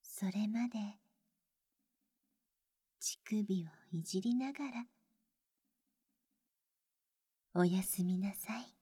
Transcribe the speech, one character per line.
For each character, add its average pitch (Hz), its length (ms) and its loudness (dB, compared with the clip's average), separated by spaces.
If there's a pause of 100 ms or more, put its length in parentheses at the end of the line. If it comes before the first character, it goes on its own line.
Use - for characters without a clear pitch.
そ - 240 -6
れ 202 240 2
ま 233 180 0
で、 233 100 -4 (2250)
乳 - 240 -4
首 196 420 0
を 156 40 -12 (240)
い 165 100 -2
じ 185 160 0
り 240 160 4
な 262 160 0
が 277 180 -4
ら、 240 160 -6 (2750)
お 175 100 6
や 180 180 6
す 185 220 0
み 185 140 2
な 196 160 -2
さ 226 260 -6
い。 - 220 -16